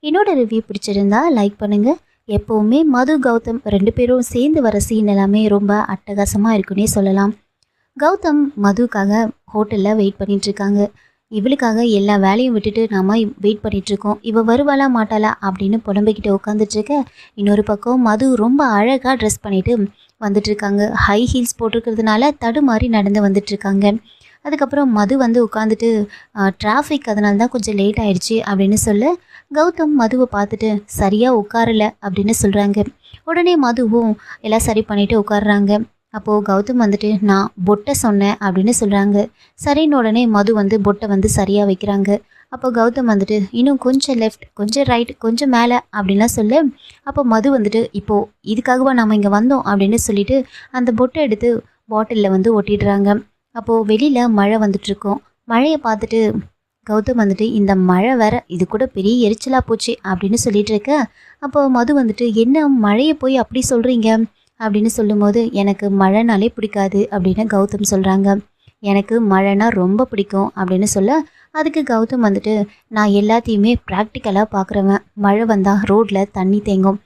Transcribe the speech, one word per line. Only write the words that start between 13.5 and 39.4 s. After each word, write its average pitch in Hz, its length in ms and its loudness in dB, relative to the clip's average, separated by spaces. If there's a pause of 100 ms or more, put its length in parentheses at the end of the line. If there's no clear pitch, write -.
பண்ணிட்டு 202 300 -6
இருக்கோம், 208 320 -4
இவ 226 220 0
வருவாளா 277 500 2
மாட்டாளா 214 360 0 (120)
அப்படின்னு 196 420 -2
புலம்பிக்கிட்டு 208 480 0
உட்காந்துட்டு 208 420 -2
இருக்க, 214 200 -4 (400)
இன்னொரு 202 300 0
பக்கம் 240 380 -2
மது 220 240 2 (100)
ரொம்ப 240 300 2
அழகா 247 480 0
ட்ரெஸ் 214 280 -4
பண்ணிட்டு 196 320 -2 (460)
வந்துட்டு 208 280 -2
இருக்காங்க. 208 340 -2 (120)
ஹை 208 300 0
ஹீல்ஸ் 240 340 -2
போட்டிருக்கிறதுனால 226 720 -2 (120)
தடுமாறி 240 480 0
நடந்து 208 340 0
வந்துட்டு 202 300 0
இருக்காங்க. 196 340 -2 (560)
அதுக்கப்புறம் 285 500 -2
மது 208 260 0
வந்து 240 260 2
உட்காந்துட்டு, 220 440 -2 (480)
"ஆ, 196 200 0
டிராஃபிக், 269 520 -2
அதனால 208 280 0
தான் 233 120 2
கொஞ்சம் 220 260 -6
லேட் 202 240 0
ஆயிடுச்சு" 208 440 -2
அப்படின்னு 202 360 0
சொல்ல, 226 360 0 (400)
கௌதம் 320 420 0
மதுவை 254 360 2
பார்த்துட்டு, 208 380 -2 (160)
"சரியா 214 500 0
உட்காரல" 220 480 0 (180)
அப்படின்னு 202 400 -2
சொல்றாங்க. 202 360 2 (460)
உடனே 349 320 2
மதுவும் 233 560 0 (280)
எல்லாம் 220 200 0
சரி 220 220 0
பண்ணிட்டு 202 360 0
உட்கார்றாங்க. 202 540 2 (380)
அப்போ 214 300 -6
கௌதம் 208 400 0
வந்துட்டு, 208 300 0 (100)
"நான் 196 260 2 (180)
பொட்டை 208 300 0
சொன்னேன்" 202 460 0
அப்படின்னு 196 400 0
சொல்றாங்க. 202 380 2 (400)